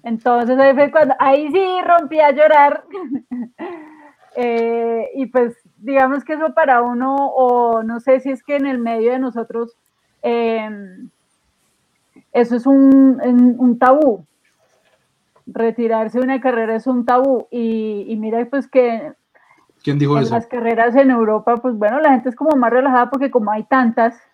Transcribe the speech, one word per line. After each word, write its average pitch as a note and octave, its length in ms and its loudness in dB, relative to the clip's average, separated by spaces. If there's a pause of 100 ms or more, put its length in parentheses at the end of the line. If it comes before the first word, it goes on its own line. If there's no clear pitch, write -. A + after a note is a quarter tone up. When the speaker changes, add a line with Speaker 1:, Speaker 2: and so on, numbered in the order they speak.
Speaker 1:
Entonces, A#3+ 540 -2
ahí C4+ 160 6
fue C#4+ 160 2
cuando, C#4+ 280 2
ahí C#4+ 320 2
sí F#4+ 160 0 (200)
rompí D#4+ 340 2
a D4 120 6
llorar. D4 560 4
<laughs> F#4+ 60 -20 (1400)
Eh, A#3 760 -4
y, C4+ 120 -6
pues, A#3+ 280 -2 (220)
digamos C4+ 480 0
que - 80 -8
eso D#4 220 -4
para C#4 280 2
uno, A#3+ 320 -4
o B3 720 0
no A#3 160 -8
sé C4 180 0
si C4+ 140 -6
es C4 100 -10
que C#4+ 140 -6
en C#4 100 -2
el C4 120 -4
medio A#3 340 -2
de C4 80 -4
nosotros, A#3 560 -8 (460)
em, G#3+ 840 -6 (1200)
eso A#3+ 240 0
es A#3+ 100 -4
un, C4+ 560 6
un, B3 340 4
un A#3+ 220 0
tabú. B3+ 480 2 (1200)
Retirarse A3+ 720 -2
de B3+ 60 0
una C4 160 -2
carrera A3+ 340 -2
es A3 140 -4
un B3 180 -2
tabú. B3+ 460 0
Y, A3 560 -6
y A3 80 -6
mira, A3 340 -4
pues, C4+ 160 -4
que A#3+ 460 -2 (720)
Speaker 2:
¿Quién D3 160 -2
dijo C#3+ 160 0
Speaker 1:
en C#3+ 80 2
Speaker 2:
eso? - 100 -4
Speaker 1:
las A#3 140 -4
carreras A#3 480 -2
en C4+ 160 4
Europa, A3 460 0
pues, A#3+ 180 -4
bueno, G#3+ 240 -2
la D#4 100 2
gente C4 200 0
es A3+ 40 -14
como D4+ 220 0
más A#3+ 160 0
relajada B3+ 380 0
porque C4+ 200 -4
como G#3+ 220 -2
hay G#3+ 100 -6
tantas. A#3+ 540 0 (180)